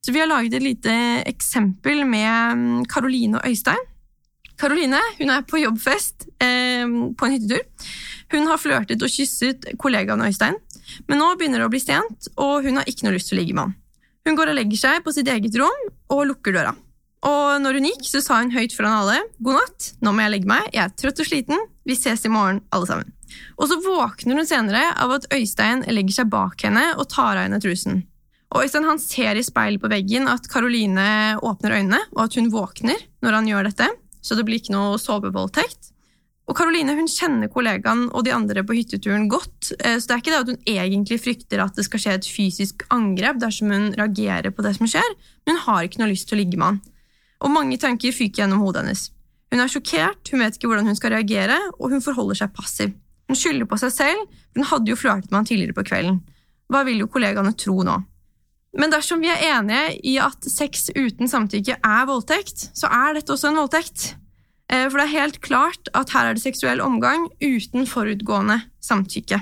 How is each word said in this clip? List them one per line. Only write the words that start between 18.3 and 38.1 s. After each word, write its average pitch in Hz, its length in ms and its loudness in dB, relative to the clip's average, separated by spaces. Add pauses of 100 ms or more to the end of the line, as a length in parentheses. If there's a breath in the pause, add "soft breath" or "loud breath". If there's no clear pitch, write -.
hun 240 160 0
høyt 233 220 -2
foran 214 180 2
alle: 214 280 2 (200)
"God 262 160 2
natt, - 300 -2 (120)
nå 208 140 2
må 220 80 2
jeg 214 80 2
legge 196 160 -2
meg, 262 260 2
jeg 202 120 2
er 196 100 -4
trøtt 277 260 -4
og 311 60 -2
sliten, 311 380 -2 (200)
vi 254 140 -2
ses 226 260 -2
i 220 60 0
morgen, 202 300 2 (100)
alle 180 160 0
sammen." - 260 -6 (460 loud breath)
Og 294 100 2
så 339 140 4
våkner 277 560 0
hun 320 100 0
senere 233 360 2 (120)
av 247 160 2
at 269 220 -2
Øystein 233 480 0 (100)
legger 196 280 2
seg 226 100 2
bak 185 340 0
henne 240 320 2
og 190 140 -4
tar 214 260 2
av 185 80 0
henne 196 160 0
trusen. 190 440 -2 (500)
Og 247 100 4
Øystein, 302 240 0
han 311 140 0
ser 214 340 -2
i 233 80 -2
speilet 208 380 0
på 214 100 0
veggen 214 380 0
at 247 180 -2
Karoline 214 960 2
åpner 220 320 0
øynene, 196 220 2 (160)
og - 100 0
at 226 140 -2
hun 233 160 4
våkner 226 420 -2 (240)
når 220 160 2
han 220 140 2
gjør 202 180 0
dette, 233 200 0 (360)
så 220 140 -2
det 226 100 0
blir 226 140 -2
ikke 202 100 -6
noe 202 300 0
sovevoldtekt. 196 880 -2 (580)
Og - 80 -4
Karoline, 330 400 2
hun 320 160 0
kjenner 233 400 0
kollegaen 226 560 0
og 240 160 -2